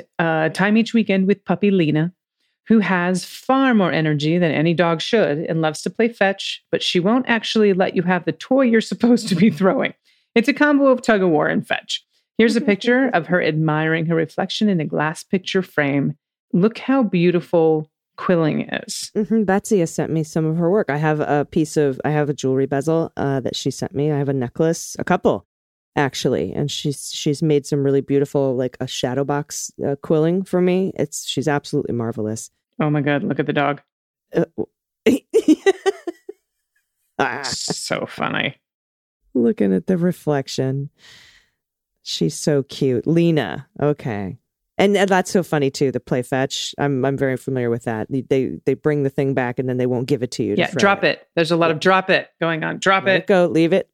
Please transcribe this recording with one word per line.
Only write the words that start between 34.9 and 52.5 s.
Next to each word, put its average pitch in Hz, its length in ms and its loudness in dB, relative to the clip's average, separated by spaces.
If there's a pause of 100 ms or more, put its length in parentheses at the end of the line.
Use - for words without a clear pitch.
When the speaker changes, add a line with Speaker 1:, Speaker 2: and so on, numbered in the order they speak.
Speaker 2:
<laughs> - 0 - (2000)
ah. 131 260 -2
Speaker 1:
So - 600 -6
funny. - 500 -4 (800)
Speaker 2:
Looking 220 380 2
at 185 140 -2
the 185 100 0
reflection. 143 920 -2 (1120)
She's - 340 -4
so 143 260 0
cute. 127 440 -2
Lena. 151 600 0 (120)
Okay. 107 580 -4 (400)
And, 202 180 2
and 190 120 2
that's 185 220 0
so 190 120 2
funny 143 280 0
too, 135 220 -2
the 120 80 -6
play 127 220 -2
fetch. - 560 -4
I'm, 139 260 0
I'm 139 120 0
very 131 200 -2
familiar 123 340 -2
with 117 140 -4
that. 110 260 -4
They, 131 120 -4
they, 131 420 -2
they 135 100 0
bring 147 300 0
the 135 60 0
thing 139 240 0
back 123 240 -2
and 131 100 -4
then 123 80 -2
they 127 100 0
won't 123 220 -2
give 127 140 0
it 123 100 -6
to - 100 -6
you 104 140 0
to - 60 2
Speaker 1:
Yeah, - 60 2
Speaker 2:
throw 143 120 -4
Speaker 1:
drop 196 240 4
Speaker 2:
it. 147 160 0
Speaker 1:
it. - 160 -20
There's 165 160 2
a 170 40 2
lot 165 140 2
of 160 80 -2
drop 185 320 2
it 143 200 0 (100)
going 165 240 -2